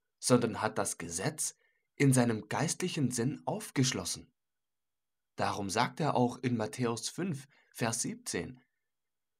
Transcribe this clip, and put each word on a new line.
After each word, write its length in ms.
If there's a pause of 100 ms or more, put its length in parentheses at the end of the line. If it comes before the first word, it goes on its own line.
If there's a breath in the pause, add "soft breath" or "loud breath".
(200)
sondern 400
hat 160
das 220
Gesetz 580 (400)
in 160
seinem 360
geistlichen 600
Sinn 360
aufgeschlossen. 840 (1080)
Darum 340
sagt 300
er 160
auch 260
in 140
Matthäus 520
fünf, 400 (240 soft breath)
Vers 300
siebzehn, 580 (800)